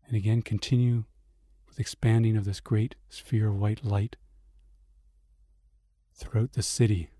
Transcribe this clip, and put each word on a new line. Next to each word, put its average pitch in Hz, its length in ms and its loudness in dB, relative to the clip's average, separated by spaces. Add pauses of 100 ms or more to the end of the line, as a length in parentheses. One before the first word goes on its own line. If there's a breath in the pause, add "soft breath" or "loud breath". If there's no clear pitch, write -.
And 113 100 -2
again, 110 240 2
continue 120 640 0 (640)
with - 120 -14
expanding 113 560 2
of 101 100 -2
this 101 140 -4
great 113 360 -2 (140)
sphere 107 400 -2
of 101 100 -2
white 107 260 -2
light 101 300 -2 (2000)
throughout - 380 -2
the - 100 -2
city 104 560 0